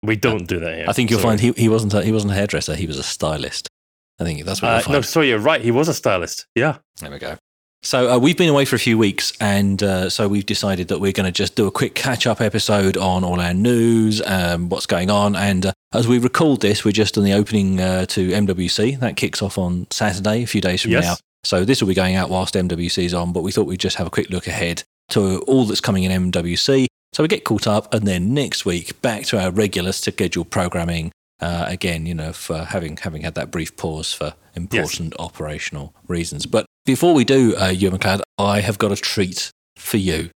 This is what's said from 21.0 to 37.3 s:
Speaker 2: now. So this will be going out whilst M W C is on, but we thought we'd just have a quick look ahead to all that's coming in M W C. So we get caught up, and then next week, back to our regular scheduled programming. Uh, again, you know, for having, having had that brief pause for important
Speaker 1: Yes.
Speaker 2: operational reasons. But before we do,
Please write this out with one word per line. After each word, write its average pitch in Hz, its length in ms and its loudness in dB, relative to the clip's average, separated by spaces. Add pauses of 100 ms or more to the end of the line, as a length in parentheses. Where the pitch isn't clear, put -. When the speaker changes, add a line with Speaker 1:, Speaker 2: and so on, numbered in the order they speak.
Speaker 2:
now. 87 100 0 (300)
So 92 180 2
this 127 180 2
will 110 60 2
be 95 60 2
going 92 220 2
out 92 140 0
whilst 92 280 -2
M 90 100 0
W 85 220 -2
C 90 160 -2
is 87 80 -2
on, 87 180 -2
but 87 120 -2
we 92 100 -4
thought 104 140 2
we'd 90 120 -4
just - 160 -2
have - 120 -4
a - 20 -6
quick - 200 -4
look 90 180 -6
ahead 85 360 -4 (280)
to 95 360 2
all 131 160 4
that's 104 160 0
coming 95 240 0
in 92 80 0
M 90 200 0
W 87 260 -2
C. 135 280 2 (280)
So 156 100 0
we 156 60 0
get - 160 -2
caught 107 200 0
up, 107 280 0
and 110 120 0
then 95 280 0
next 139 320 -2
week, 90 360 -4
back 107 260 -2
to 110 140 0
our 92 100 0
regular 95 420 0
scheduled 90 560 -4
programming. 85 640 -2 (280)
Uh, 85 280 -4
again, 85 360 -4
you 85 80 -4
know, 80 200 -6
for 80 320 -8
having, 82 320 -6
having 78 240 -8
had 80 140 -8
that - 140 -8
brief - 280 -8
pause 80 340 -6
for 76 220 -8 (240)
important 85 600 -6
Speaker 1:
Yes. - 80 -8
Speaker 2:
operational 76 680 -10 (160)
reasons. 82 360 -4
But 110 200 0 (200)
before 170 280 4
we 139 100 6
do, 127 320 6